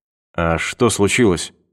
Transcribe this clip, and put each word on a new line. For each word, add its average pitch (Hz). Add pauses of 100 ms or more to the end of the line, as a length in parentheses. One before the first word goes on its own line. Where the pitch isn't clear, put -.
(320)
«А 82
что -
случилось?» 101 (200)